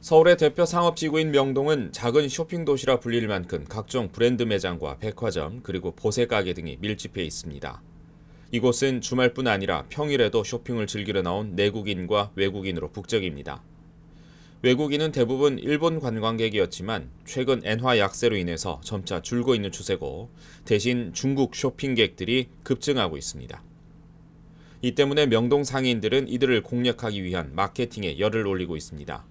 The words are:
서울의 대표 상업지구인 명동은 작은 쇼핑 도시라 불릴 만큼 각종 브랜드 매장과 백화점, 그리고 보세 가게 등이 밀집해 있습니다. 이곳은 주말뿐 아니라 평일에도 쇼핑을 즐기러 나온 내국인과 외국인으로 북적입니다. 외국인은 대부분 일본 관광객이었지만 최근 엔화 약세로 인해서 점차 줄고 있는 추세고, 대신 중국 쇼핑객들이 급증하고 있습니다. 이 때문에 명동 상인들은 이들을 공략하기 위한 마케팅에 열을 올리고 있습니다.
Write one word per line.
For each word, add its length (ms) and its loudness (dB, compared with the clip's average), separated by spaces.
서울의 300 10
대표 280 4
상업지구인 680 2
명동은 580 2
작은 380 2
쇼핑 360 -6
도시라 360 2
불릴 260 0
만큼 420 -4
각종 400 -4
브랜드 360 2
매장과 540 -2
백화점, 680 -4
그리고 320 -6
보세 320 0
가게 260 0
등이 240 -10
밀집해 460 -6
있습니다. 580 -10
이곳은 480 2
주말뿐 480 0
아니라 400 0
평일에도 560 0
쇼핑을 420 -6
즐기러 360 -4
나온 340 -2
내국인과 800 0
외국인으로 560 -2
북적입니다. 720 -4
외국인은 480 2
대부분 480 2
일본 400 0
관광객이었지만 1120 -2
최근 400 0
엔화 340 2
약세로 380 2
인해서 480 -4
점차 360 -6
줄고 360 0
있는 160 -4
추세고, 580 -6
대신 500 0
중국 420 0
쇼핑객들이 960 0
급증하고 540 -2
있습니다. 440 -12
이 120 -2
때문에 320 4
명동 380 4
상인들은 640 0
이들을 340 2
공략하기 640 -2
위한 320 -4
마케팅에 640 -4
열을 260 0
올리고 300 -2
있습니다. 540 -12